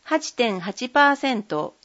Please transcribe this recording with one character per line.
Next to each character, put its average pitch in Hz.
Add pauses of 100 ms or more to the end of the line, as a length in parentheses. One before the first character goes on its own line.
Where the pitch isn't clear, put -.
八 311
点 214
八 208
パ 285
ー 277
セ 269
ン 202
ト。 - (100)